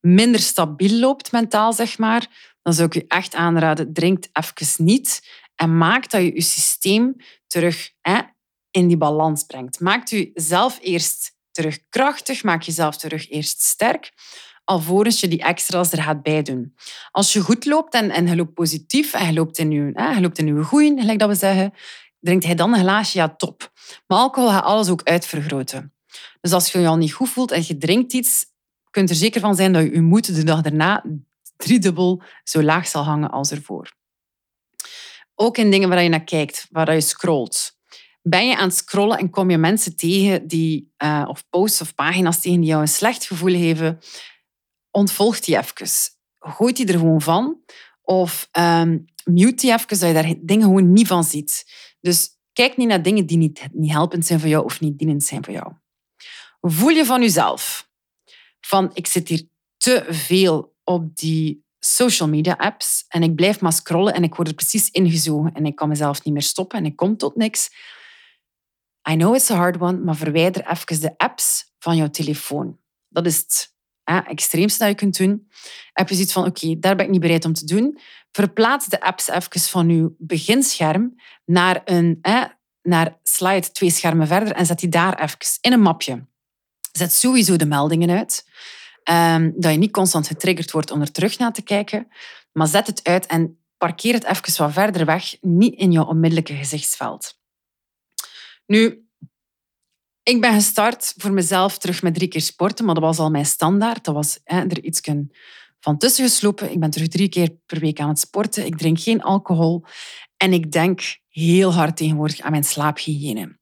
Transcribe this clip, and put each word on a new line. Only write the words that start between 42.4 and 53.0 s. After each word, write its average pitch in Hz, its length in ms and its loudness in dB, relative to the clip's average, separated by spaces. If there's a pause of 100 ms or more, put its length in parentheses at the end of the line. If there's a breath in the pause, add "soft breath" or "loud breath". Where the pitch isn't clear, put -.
tegen 180 200 2
die 160 80 2
jou 156 140 2
een 151 60 0
slecht 233 360 -2
gevoel 185 280 -2
geven, 165 480 0 (880 loud breath)
ontvolg 202 500 0
die 151 180 0
even. 113 300 -8 (500)
Gooi 226 340 -2
die 247 140 -2
er 180 120 2
gewoon 160 240 4
van. 220 380 -2 (420 loud breath)
Of, 185 480 -2
ehm, 165 480 2 (260)
mute 185 300 4
die 247 180 0
even, 226 160 0
dat 202 120 -4
je 170 120 2
daar 160 280 2
dingen 202 240 2
gewoon 190 280 6
niet 214 140 8
van 175 180 2
ziet. - 480 -6 (280 loud breath)
Dus 175 300 0 (220)
kijk 262 240 0
niet 240 120 2
naar 190 140 2